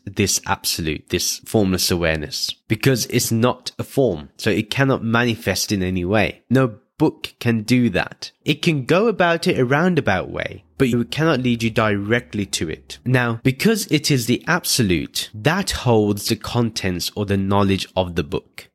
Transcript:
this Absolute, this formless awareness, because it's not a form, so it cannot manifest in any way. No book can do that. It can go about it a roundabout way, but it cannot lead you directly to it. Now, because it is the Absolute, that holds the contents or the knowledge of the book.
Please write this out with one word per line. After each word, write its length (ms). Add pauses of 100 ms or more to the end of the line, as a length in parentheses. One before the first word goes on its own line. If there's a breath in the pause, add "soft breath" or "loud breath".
this 400
Absolute, 640
this 300
formless 500
awareness, 640 (160)
because 400
it's 240
not 480
a 40
form, 540
so 140
it 180
cannot 340
manifest 680
in 100
any 240
way. 420
No 280 (240)
book 400
can 240
do 260
that. 420 (140)
It 160
can 240
go 220
about 400
it 100
a 80
roundabout 640
way, 360 (120)
but 120
it 200
cannot 320
lead 220
you 80
directly 760
to 240
it. 340
Now, 380
because 460
it 240
is 160
the 180
Absolute, 880
that 380
holds 560
the 80
contents 800
or 100
the 120
knowledge 580
of 200
the 80
book. 520